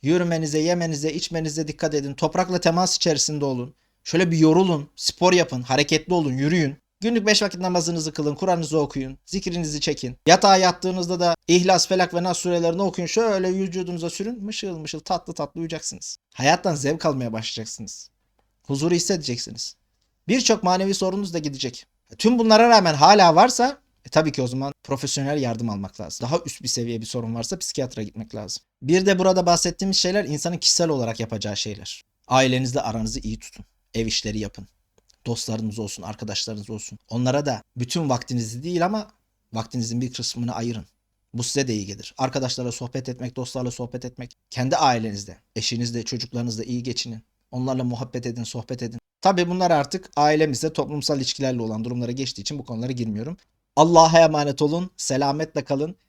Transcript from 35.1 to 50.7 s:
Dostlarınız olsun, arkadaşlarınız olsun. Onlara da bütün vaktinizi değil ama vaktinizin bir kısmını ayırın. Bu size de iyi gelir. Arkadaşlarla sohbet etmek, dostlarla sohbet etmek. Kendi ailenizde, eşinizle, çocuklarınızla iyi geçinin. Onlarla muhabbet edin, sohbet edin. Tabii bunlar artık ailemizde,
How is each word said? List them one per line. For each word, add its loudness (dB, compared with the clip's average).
Dostlarınız -6
olsun, -10
arkadaşlarınız -10
olsun. -12
Onlara 0
da -4
bütün -2
vaktinizi -4
değil 0
ama -4
vaktinizin -6
bir -6
kısmını -6
ayırın. -6
Bu -6
size -2
de -2
iyi -4
gelir. -14
Arkadaşlarla -4
sohbet -10
etmek, -10
dostlarla -6
sohbet -10
etmek. -14
Kendi -2
ailenizde, 0
eşinizle, -4
çocuklarınızla -6
iyi -6
geçinin. -8
Onlarla -4
muhabbet -6
edin, -8
sohbet -8
edin. -8
Tabii 4
bunlar 2
artık 0
ailemizde, 2